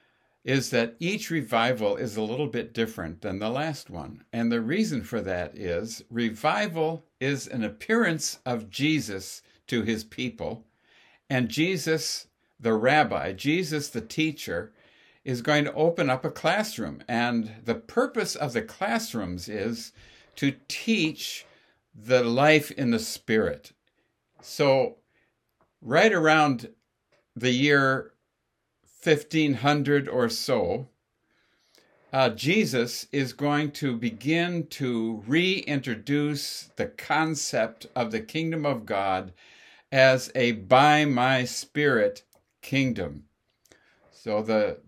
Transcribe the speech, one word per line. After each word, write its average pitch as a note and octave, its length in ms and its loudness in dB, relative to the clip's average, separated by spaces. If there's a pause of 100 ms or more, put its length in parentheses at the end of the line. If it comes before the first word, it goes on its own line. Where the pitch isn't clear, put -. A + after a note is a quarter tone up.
(440)
is C3 260 0
that A#2 280 0
each G3 320 -4
revival A#2 680 0
is G#2+ 200 -6
a A2 60 -2
little B2+ 240 -4
bit A#2 260 -8
different F#2+ 480 -6
than F#2+ 180 -6
the G#2+ 120 -4
last C#3+ 400 -6
one. D2+ 420 -14
And A#2 180 0
the A#2 120 0
reason D3+ 400 -2
for A2 180 -6
that F2+ 380 -6
is F#2 500 -6
revival D#3+ 960 -2 (160)
is C#3 260 -4
an B2 160 -6
appearance E3 840 -2
of A2 240 -6
Jesus A#2+ 720 -2 (240)
to A#2 160 0
his G#2+ 220 -2
people, A#2 600 -8 (640)
and B2+ 220 0
Jesus, D#3+ 800 -2 (300)
the A2+ 140 0
rabbi, A2 600 2
Jesus, D3+ 560 -2
the A#2 120 -6
teacher, C#3+ 720 -4 (520)
is B2+ 160 -4
going D3 240 2
to C#3+ 80 -4
open D#3+ 380 2
up B2+ 120 0
a E3 80 -4
classroom. D#3+ 800 -4
And A#2 420 0 (140)
the - 120 0
purpose - 600 -2
of C#3 160 -4
the C#3 80 0
classrooms A2 880 -6
is G#2+ 440 -6 (440)
to C#3 200 0 (120)
teach - 800 -2 (480)
the B2 280 2
life D3 480 4
in B2+ 200 -2
the A#2 80 2
Spirit. G#2+ 760 -2 (680)
So C3+ 540 2 (840)
right E3+ 320 4
around D#3 560 4 (640)
the B2 180 0
year C3+ 600 2 (720)
fifteen D3+ 720 2
hundred C#3+ 560 2
or A#2+ 180 2
so, A2+ 600 -2 (1200)
uh, C3+ 160 4
Jesus B2 800 0
is C3+ 220 -2
going D3 380 -2
to C3+ 260 -4
begin D#3+ 680 -2
to A2+ 600 -4
reintroduce D3 1500 -2
the - 120 -4
concept D3 1000 -2 (100)
of A#2 140 -2
the A2 100 -4
kingdom D#3+ 460 -4
of A#2+ 180 -2
God F#2+ 480 -2 (580)
as C3 440 6
a A#2+ 180 4
by C3+ 540 6
my B2+ 380 2
Spirit A#2+ 800 0 (360)
kingdom. G#2+ 640 -2 (840)
So G#2 300 -4
the, G#2+ 480 2